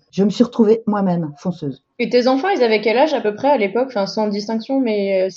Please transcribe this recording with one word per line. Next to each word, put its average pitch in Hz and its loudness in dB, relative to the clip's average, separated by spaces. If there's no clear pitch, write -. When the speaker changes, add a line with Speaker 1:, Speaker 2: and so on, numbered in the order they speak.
Speaker 1:
Je 185 -2
me 208 4
suis 214 2
retrouvée 226 2
moi-même 175 -2
fonceuse. 156 -8
Speaker 2:
Et 233 -2
tes 240 4
enfants, 269 0
ils 269 2
avaient 220 2
quel 220 2
âge 294 2
à 233 -2
peu 208 -2
près 254 -2
à 285 4
l'époque ? 220 0
Enfin, 202 -2
sans 208 -2
distinction, 220 -4
mais, 202 0
euh, 190 0